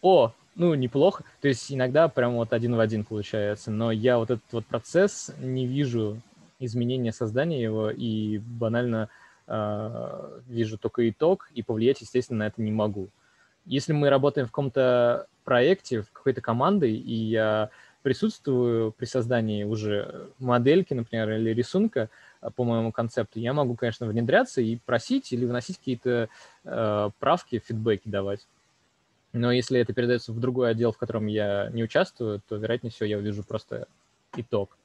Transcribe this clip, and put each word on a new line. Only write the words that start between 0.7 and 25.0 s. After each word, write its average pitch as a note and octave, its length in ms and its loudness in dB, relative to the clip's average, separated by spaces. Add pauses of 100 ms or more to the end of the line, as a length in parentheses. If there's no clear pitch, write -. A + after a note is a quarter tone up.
неплохо». C#3 500 2 (160)
То C#3+ 80 2
есть C3+ 240 -2
иногда C3+ 360 4
прям B2 280 2
вот A#2 160 0
один A#2+ 240 0
в A2+ 40 2
один G#2+ 240 2
получается. G#2 680 -4
Но A2+ 220 0
я A#2+ 260 4
вот A2 120 -2
этот A#2 220 -2
вот A2+ 140 -6
процесс - 720 -2
не B2+ 260 -4
вижу, A#2+ 540 -2 (400)
изменения A#2+ 520 -2
создания B2+ 500 -2
его, A2 280 -2
и G#2+ 480 -4
банально, A#2 720 -2 (380)
а, A2 1040 -8
вижу A2+ 300 -4
только A#2 320 0
итог, E3+ 440 0
и A#2+ 80 -6
повлиять, A#2 400 0
естественно, B2 380 -2
на G#2+ 80 -2
это G#2+ 140 -8
не G#2+ 100 -2
могу. G#2+ 360 -2 (580)
Если C#3+ 280 -2
мы D3 160 4
работаем C#3 380 2
в - 40 -12
каком-то B2 760 2 (180)
проекте, B2+ 580 2
в - 100 -14
какой-то - 300 -2
командой, C3 520 2
и A#2 200 -6
я A2 560 0 (320)
присутствую B2 880 0
при - 140 -8
создании A2+ 580 0
уже G#2 640 -4 (120)
модельки, C3 540 4
например, A2+ 380 -2
или A2+ 220 0
рисунка, B2+ 560 0 (300)
а, A#2+ 100 -8
по B2 140 -2
моему A2+ 280 0
концепту, A#2 480 -4
я A#2+ 140 -2
могу, C3 220 0
конечно, A#2 300 -4
внедряться B2 560 0
и A#2 140 0 (100)
просить C3 460 -2